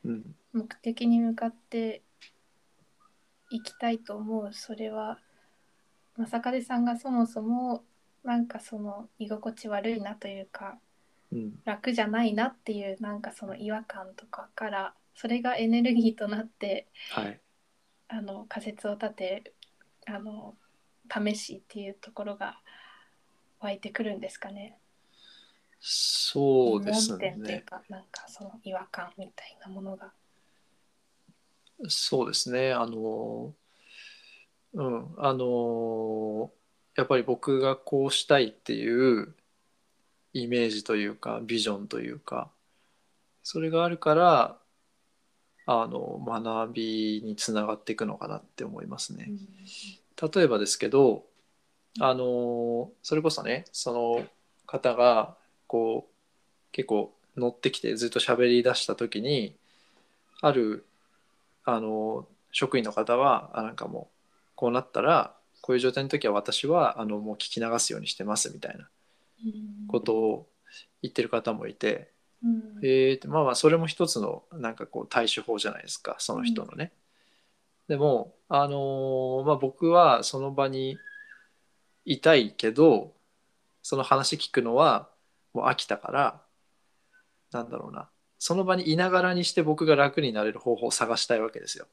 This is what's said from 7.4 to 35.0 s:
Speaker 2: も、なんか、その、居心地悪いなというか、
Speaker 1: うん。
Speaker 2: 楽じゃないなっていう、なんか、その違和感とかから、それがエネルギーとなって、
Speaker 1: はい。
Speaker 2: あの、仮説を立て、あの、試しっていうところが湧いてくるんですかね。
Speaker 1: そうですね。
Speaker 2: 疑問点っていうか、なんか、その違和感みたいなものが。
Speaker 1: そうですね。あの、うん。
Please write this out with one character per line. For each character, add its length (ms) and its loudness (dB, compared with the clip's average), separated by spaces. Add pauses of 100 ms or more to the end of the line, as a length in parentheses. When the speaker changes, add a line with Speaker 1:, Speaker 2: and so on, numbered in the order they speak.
Speaker 2:
も、 420 -4 (400)
な 140 -2
ん 100 0
か、 120 -12
そ 200 -14
の、 300 -12 (100)
居 100 -10
心 260 -8
地 120 -14
悪 240 -4
い 100 -4
な 140 -10
と 120 -14
い 140 -12
う 60 -14
か、 320 -16 (520)
Speaker 1:
う 40 -8
ん。 300 -8
Speaker 2:
楽 280 -4
じ 80 0
ゃ 60 0
な 160 0
い 100 0
な 140 0
っ 80 -6
て 180 -10
い 200 -6
う、 80 -10
な 120 -8
ん 80 -10
か、 100 -10
そ 140 -16
の 100 -10
違 160 -8
和 120 -6
感 320 -16
と 100 -20
か 280 -16
か 160 -8
ら、 240 -6 (220)
そ 120 -10
れ 140 0
が 140 -2
エ 120 0
ネ 140 4
ル 120 4
ギ 160 6
ー 60 -2
と 120 -6
な 160 -4
っ 20 -8
て、 420 -6 (240)
Speaker 1:
は 180 -4
い。 100 -14 (720)
Speaker 2:
あ 120 -8
の、 280 -12
仮 160 -10
説 220 -10
を 60 -4
立 180 -6
て、 420 -8 (520)
あ 140 -10
の、 360 -14 (560)
試 240 -2
し 220 -12
っ 100 -18
て 120 -16
い 100 -10
う 40 -14
と 180 -20
こ 140 -10
ろ 100 -10
が 240 -10 (1000)
湧 120 -8
い 80 -8
て 100 -12
く 140 -6
る 120 -6
ん 40 -12
で 100 -12
す 80 -18
か 140 -14
ね。 260 -18 (1000)
Speaker 1:
そ 1000 2
う 60 -2
で 100 -2
す 240 0
ね。 0 -
Speaker 2:
疑 140 -4
問 60 -14
点 60 -12
っ 20 -12
て 80 -6
い 40 -6
う 60 -12
か、 260 -16
な 100 -14
ん 120 -20
か、 160 -18
そ 160 -20
の 200 -18
違 100 -10
和 140 -8
感 300 -12
み 180 -16
た 100 -18
い 160 -20
な 80 -20
も 120 -14
の 140 -12
が。 160 -20 (1800)
Speaker 1:
そ 360 0
う 40 -2
で 60 -6
す 180 -2
ね。 220 0
あ 120 0
の、 680 -6 (1200)
う 100 -6
ん。 340 -6